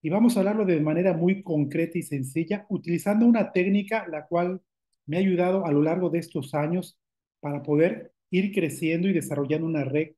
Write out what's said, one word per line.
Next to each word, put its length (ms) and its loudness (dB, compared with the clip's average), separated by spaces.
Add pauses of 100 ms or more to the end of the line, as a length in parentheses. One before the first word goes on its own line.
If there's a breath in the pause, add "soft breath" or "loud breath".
Y 80 -2
vamos 260 4
a 40 2
hablarlo 260 2
de 160 2
manera 320 2
muy 280 2
concreta 540 -2
y 60 -2
sencilla, 680 -4
utilizando 560 0
una 280 4
técnica 540 0
la 200 -10
cual 340 -2 (460)
me 100 -4
ha 40 0
ayudado 440 2
a 80 0
lo 80 4
largo 300 0
de 80 -2
estos 340 -8
años 460 -4 (420)
para 220 -8
poder 500 0 (180)
ir 220 0
creciendo 560 -2
y 60 2
desarrollando 520 -2
una 180 -2
red 340 -2